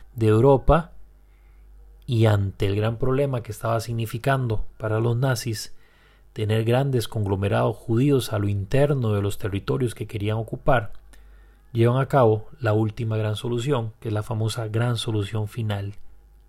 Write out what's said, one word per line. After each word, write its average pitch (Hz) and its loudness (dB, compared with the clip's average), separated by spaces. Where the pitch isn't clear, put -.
de 113 0
Europa. 135 4
Y 113 2
ante 101 2
el 98 0
gran 110 -2
problema 131 0
que 107 -10
estaba 113 -2
significando 117 -2
para 110 -2
los 117 2
nazis 123 -2
tener 110 0
grandes 127 2
conglomerados 104 0
judíos 127 2
a 104 0
lo 101 0
interno 120 2
de 101 0
los 101 -2
territorios 110 -2
que 110 -8
querían 107 -4
ocupar, 117 0
llevan 120 2
a 131 -2
cabo 113 4
la 110 0
última 110 -2
gran 107 -2
solución, 120 -2
que 117 -8
es 107 -2
la 104 -2
famosa 110 -4
gran 117 0
solución 107 -2
final. 101 -6